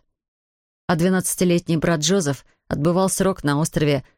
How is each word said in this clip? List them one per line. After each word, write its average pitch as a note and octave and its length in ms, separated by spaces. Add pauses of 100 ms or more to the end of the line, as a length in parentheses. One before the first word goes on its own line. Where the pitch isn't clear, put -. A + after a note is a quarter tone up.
(840)
А F3+ 100
двенадцатилетний F3 800
брат E3 240
Джозеф D3+ 440 (220)
отбывал F3 420
срок F#3+ 340
на C#3+ 140
острове D3 460 (140)